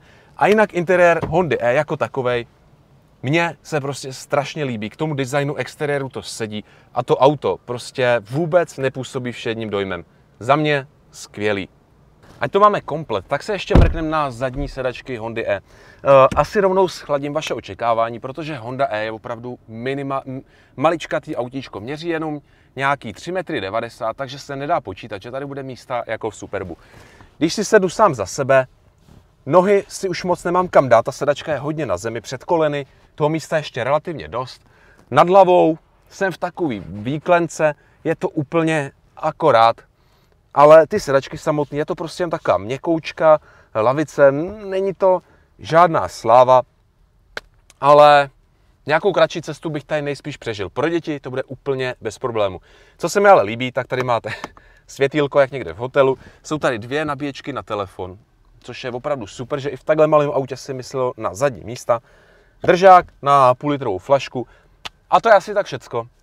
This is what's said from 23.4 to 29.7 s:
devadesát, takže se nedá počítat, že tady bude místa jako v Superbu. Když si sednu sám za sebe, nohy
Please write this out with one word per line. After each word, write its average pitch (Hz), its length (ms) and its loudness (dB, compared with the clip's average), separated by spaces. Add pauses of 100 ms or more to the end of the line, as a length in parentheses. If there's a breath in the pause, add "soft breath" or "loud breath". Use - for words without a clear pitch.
devadesát, 113 560 -6
takže 135 220 -12
se 139 180 -12
nedá 147 240 -2
počítat, 107 420 -12
že 120 80 -16
tady 135 160 -10
bude 139 160 -12
místa 127 440 -8
jako 110 240 -6
v - 60 -12
Superbu. 92 400 -10 (640 soft breath)
Když 160 160 -2
si 208 100 -4
sednu 185 240 2
sám 190 260 0
za 104 120 -6
sebe, 131 400 0 (800)
nohy 185 420 4